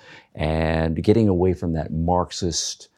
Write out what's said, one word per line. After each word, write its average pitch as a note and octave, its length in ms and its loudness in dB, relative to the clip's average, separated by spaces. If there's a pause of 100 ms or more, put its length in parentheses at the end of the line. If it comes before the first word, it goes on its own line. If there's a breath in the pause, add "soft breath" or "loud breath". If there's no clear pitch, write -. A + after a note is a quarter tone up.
(360 loud breath)
And D#2+ 680 0
getting G#2+ 240 4
away F#2 260 2
from F2 200 -4
that D#2 180 -4
Marxist, E2+ 1080 -2